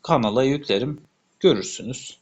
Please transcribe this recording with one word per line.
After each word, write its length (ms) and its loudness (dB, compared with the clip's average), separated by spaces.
Kanala 400 2
yüklerim. 580 0
Görürsünüz. 840 -2